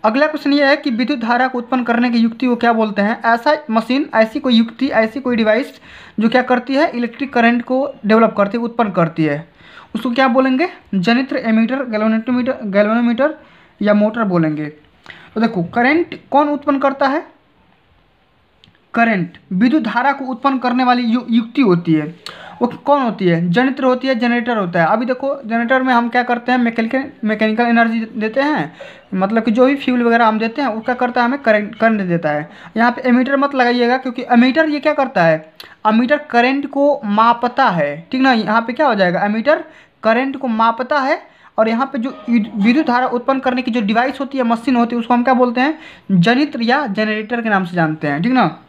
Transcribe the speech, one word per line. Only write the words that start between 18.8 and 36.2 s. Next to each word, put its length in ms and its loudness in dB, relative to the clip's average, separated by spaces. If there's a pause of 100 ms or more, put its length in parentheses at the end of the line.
करंट, 440 0 (140)
विद्युत 300 2
धारा 300 0
को 120 -6
उत्पन्न 340 -2
करने 260 -2
वाली 180 2
यु-, 280 0
युक्ति 320 0
होती 300 2
है, 220 -2 (480)
वो 60 0
कौन 340 0
होती 240 -2
है? 240 2
जनित्र 340 0
होती 240 0
है, 60 2
जनरेटर 420 -2
होता 240 -2
है। 60 2
अभी 200 0
देखो, 400 -6
जनरेटर 360 0
में 120 0
हम 140 2
क्या 140 0
करते 300 -2
हैं? 60 2
मैकेनिकल, 460 -2 (200)
मैकेनिकल 400 0
एनर्जी 360 2
देते 400 -4
हैं, 360 -2 (380)
मतलब 280 0
कि 80 0
जो 160 4
भी 100 2
फ्यूल 260 -2
वगैरह 240 4
हम 120 2
देते 240 -4
हैं 60 0
वो 120 -6
क्या 140 -2
करता 260 -2
है? 60 2
हमें 160 -4
करंट, 320 0
करंट 260 2
देता 300 0
है। 200 -4 (260)
यहाँ 160 2
पे 160 -4
एमीटर 280 2
मत 180 0
लगाइएगा, 420 2
क्योंकि 360 -6
एमीटर 360 4
ये 120 -2
क्या 120 0
करता 320 0
है? 280 0 (340)
एमीटर 300 2
करंट 500 0